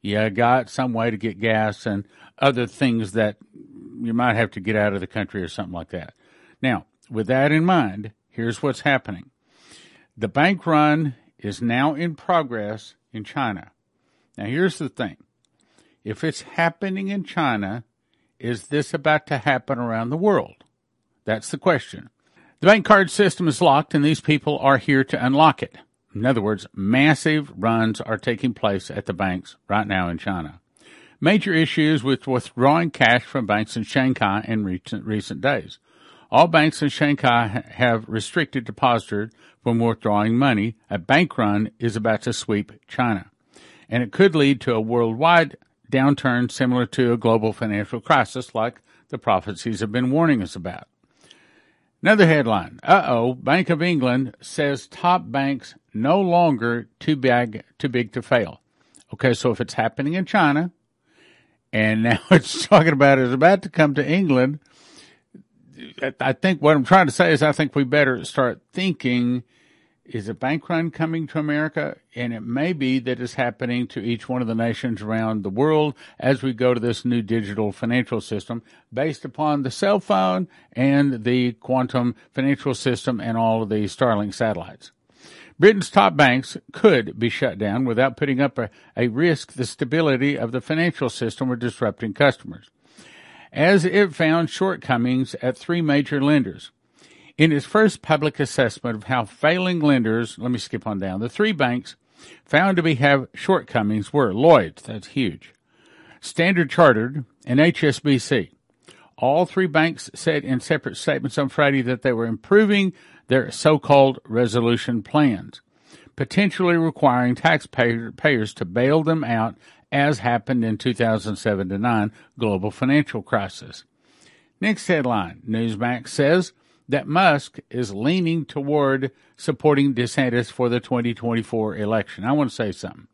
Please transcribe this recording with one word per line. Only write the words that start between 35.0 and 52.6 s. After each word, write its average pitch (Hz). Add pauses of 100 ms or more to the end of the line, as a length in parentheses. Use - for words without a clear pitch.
recent 107
days. 123 (500)
All 147
banks 160
in 147
Shanghai 135
ha-, 110 (140)
have 117
restricted 123
depositors 110 (320)
from 117
withdrawing 110
money. 117 (140)
A 101
bank 143
run 104
is 113
about 110
to 120
sweep - (160)
China, 113 (560)
and 120
it -
could 185
lead 139
to 127
a 113
worldwide 120 (360)
downturn 131
similar 123
to 120
a 120
global 110
financial 107
crisis 127
like 117 (280)
the 135
prophecies 101
have 104
been 123
warning 143
us 87
about. 90 (1120)
Another 202
headline. 113